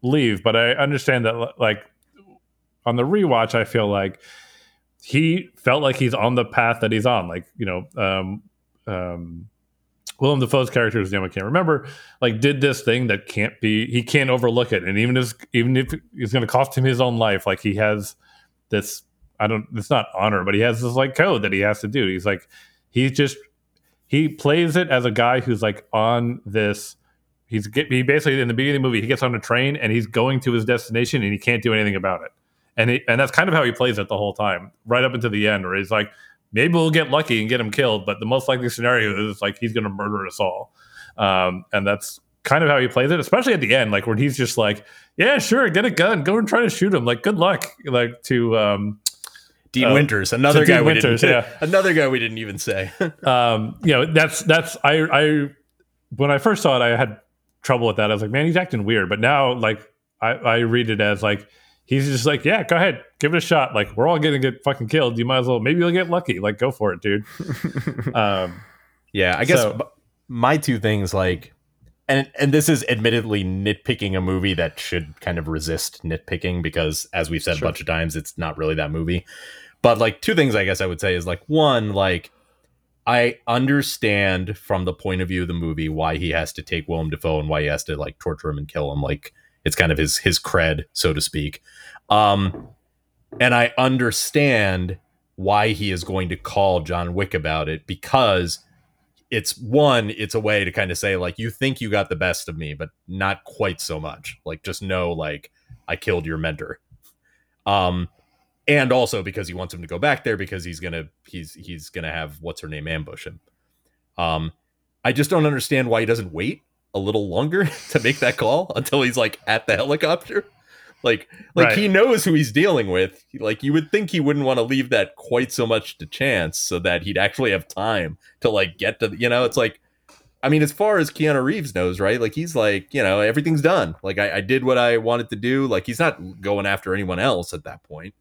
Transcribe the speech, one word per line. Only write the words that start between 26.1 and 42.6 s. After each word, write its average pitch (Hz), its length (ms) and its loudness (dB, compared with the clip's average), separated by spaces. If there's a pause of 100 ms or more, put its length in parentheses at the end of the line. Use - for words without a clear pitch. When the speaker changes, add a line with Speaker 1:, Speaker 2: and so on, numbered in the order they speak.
Speaker 1:
this, 104 500 -2 (480)
he's 107 220 -4
get, 139 260 -2
he 127 100 2
basically, 139 380 2
in 120 80 0
the 117 60 0
beginning 139 220 0
of 135 60 0
the 131 60 2
movie, 113 140 0
he 113 40 -4
gets 127 160 0
on 127 120 0
a 113 60 -4
train 131 360 0
and 110 160 -2
he's 113 140 0
going 123 340 0
to 127 120 -2
his 113 120 0
destination 120 580 0
and 101 100 0
he 101 60 -4
can't 120 240 0
do 113 120 2
anything 104 200 2
about 92 280 -2
it. - 80 -16 (480)
And 117 120 4
he, 127 180 0
and 120 120 2
that's 131 120 0
kind 180 160 4
of 170 60 2
how 160 100 4
he 120 80 2
plays 123 260 0
it 98 100 -4
the 107 80 -2
whole 101 180 -2
time, 98 360 -2 (160)
right 120 180 2
up 127 100 0
until 117 160 -2
the 104 180 2
end, 101 160 0
where 92 120 -4
he's 98 140 -4
like, 107 200 0 (420)
"Maybe 139 220 2
we'll 160 160 4
get 156 200 2
lucky 131 300 2
and 107 80 -2
get 123 100 2
him 110 120 -2
killed, 107 340 0
but 101 160 -4
the 107 60 -6
most 127 220 0
likely 123 200 0
scenario 110 640 0
is, 98 100 -10
like, 101 180 -2
he's 117 140 -4
gonna 110 160 -2
murder 101 380 -6
us 90 120 -12
all." 95 360 -4 (420)
Um, 92 560 2
and 98 140 0
that's - 340 -4 (220)
kind 151 200 2